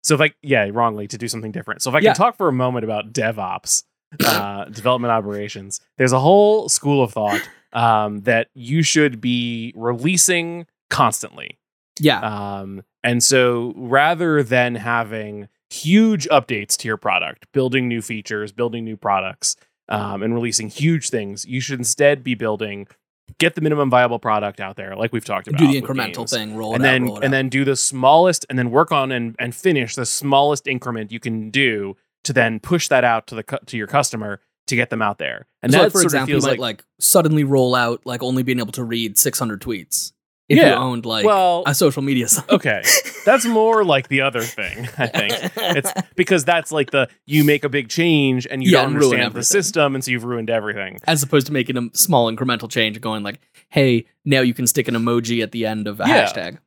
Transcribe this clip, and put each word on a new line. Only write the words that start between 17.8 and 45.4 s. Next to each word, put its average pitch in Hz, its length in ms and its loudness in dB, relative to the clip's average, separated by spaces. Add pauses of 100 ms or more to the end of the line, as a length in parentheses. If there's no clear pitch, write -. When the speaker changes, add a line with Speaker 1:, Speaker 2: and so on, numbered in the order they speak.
Speaker 1:
new 117 120 -2
features, 104 520 -8
building 117 320 -4
new 110 120 -10
products, 95 600 -2 (320)
um, 101 340 -6
and 113 120 -2
releasing 117 340 -4
huge 151 420 -2
things, 104 360 -6
you 127 140 -6
should 131 180 -8
instead 139 460 2
be 123 100 -2
building 104 520 -6 (520)
get 165 160 2
the 175 60 -8
minimum 147 300 0
viable 123 280 4
product 104 420 -2
out 98 160 -12
there, 95 200 -12
like 113 160 -4
we've 117 120 -4
talked 98 220 -6
Speaker 2:
Do - 80 -14
Speaker 1:
about 143 60 -2 (120)
Speaker 2:
the 139 80 0
Speaker 1:
with 120 100 -8
Speaker 2:
incremental 127 280 -4
Speaker 1:
games. 117 140 -8
Speaker 2:
thing, 107 240 -6
roll 110 180 -6
Speaker 1:
And 127 100 0
Speaker 2:
it - 20 4
out, 131 40 6
Speaker 1:
then, 127 160 2
Speaker 2:
roll - 120 -4
it 139 60 -4
Speaker 1:
and 135 100 0
Speaker 2:
out. - 20 2
Speaker 1:
then 135 120 0
do 135 160 0
the 135 120 0
smallest, 151 720 4
and 127 100 -4
then 120 120 0
work 151 220 2
on 135 200 0
and, 117 260 -6
and 120 160 -6
finish 143 400 0
the 123 120 -6
smallest 143 600 2
increment 117 460 -6
you 113 80 -12
can 110 300 -6
do 107 460 -2 (280)
to - 80 -6
then 113 280 2
push - 280 -2
that 127 160 4
out 117 240 0
to - 60 -16
the 110 80 -8
cu-, - 240 -10
to 123 100 -12
your 107 100 -6
customer 107 540 -2 (280)
to 131 80 -4
get 123 140 0
them 113 120 -4
out 101 160 0
there. 64 280 -8 (160)
And 127 100 0
Speaker 2:
So, 156 60 8
Speaker 1:
that 175 60 8
Speaker 2:
like, - 80 4
for 202 60 2
Speaker 1:
sort 175 80 6
of - 20 -
Speaker 2:
example, 139 220 0
you 143 40 2
Speaker 1:
feels 131 100 2
Speaker 2:
might, 139 140 2
Speaker 1:
like - 20 -8 (180)
Speaker 2:
like, - 60 -20 (140)
suddenly 156 460 4
roll 131 300 4
out, 120 300 0
like, 123 180 -8
only 127 200 0
being 123 160 0
able 117 140 -4
to 127 120 -8
read 113 320 -4
six - 220 0
hundred 107 220 -4
tweets - 520 -8 (360)
if 294 100 8
Speaker 1:
Yeah. 330 120 8
Speaker 2:
you - 60 4
owned, - 300 -2
like, - 180 -2
Speaker 1:
Well, 185 420 4
Speaker 2:
a 143 80 0
social 143 280 2
media 127 260 0
site. - 220 0
Speaker 1:
Okay. 113 320 2 (200)
Speaker 2:
<laughs> - 220 -16
Speaker 1:
That's 233 200 4
more 220 400 4
like 139 240 2
the 135 120 2
other 131 220 0
thing, 107 540 -8
I 127 120 0
think. 104 240 -2 (240)